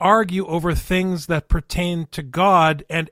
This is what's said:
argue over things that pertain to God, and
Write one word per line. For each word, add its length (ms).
argue 460
over 260
things 540
that 200
pertain 600
to 140
God, 680
and 220